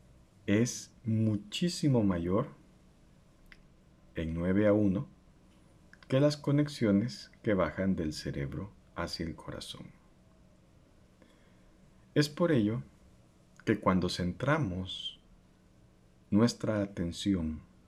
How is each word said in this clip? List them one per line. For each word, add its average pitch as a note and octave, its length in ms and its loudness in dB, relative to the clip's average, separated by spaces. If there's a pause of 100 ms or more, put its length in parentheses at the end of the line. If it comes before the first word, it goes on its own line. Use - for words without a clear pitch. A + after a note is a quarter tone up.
(460)
es A2 460 0 (120)
muchísimo A2+ 1000 0
mayor F#2 460 0 (1700)
en E2 200 -4
nueve F#2+ 320 2
a G2+ 60 6
uno G#2 360 2 (1000)
que C3+ 120 2
las D3 160 4
conexiones B2 920 0 (120)
que G#2+ 120 2
bajan F#2 420 0
del D#2 160 -4
cerebro C#2 600 -6 (220)
hacia E2+ 320 -6
el D#2+ 80 -8
corazón. - 520 -14 (2250)
Es D3 140 4
por E3+ 240 0
ello A#2 300 2 (840)
que G#2+ 160 2
cuando F#2 280 2
centramos F#2 1080 -4 (1120)
nuestra G#2+ 520 2
atención, E2+ 800 -2 (260)